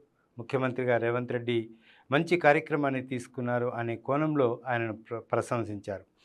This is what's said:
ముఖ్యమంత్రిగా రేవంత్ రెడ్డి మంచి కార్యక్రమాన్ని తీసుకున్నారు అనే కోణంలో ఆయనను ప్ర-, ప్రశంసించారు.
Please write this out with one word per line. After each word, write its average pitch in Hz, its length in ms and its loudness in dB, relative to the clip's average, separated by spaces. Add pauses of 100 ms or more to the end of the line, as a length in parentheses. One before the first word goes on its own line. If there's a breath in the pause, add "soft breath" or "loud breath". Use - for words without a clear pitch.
(380)
ముఖ్యమంత్రిగా 127 580 0
రేవంత్ 120 360 0
రెడ్డి 117 380 -2 (400 soft breath)
మంచి 170 260 2
కార్యక్రమాన్ని 147 720 2
తీసుకున్నారు 123 600 -2
అనే 117 300 -4
కోణంలో 135 720 0
ఆయనను 117 300 -2
ప్ర-, 117 220 -10
ప్రశంసించారు. 104 840 -2 (220 soft breath)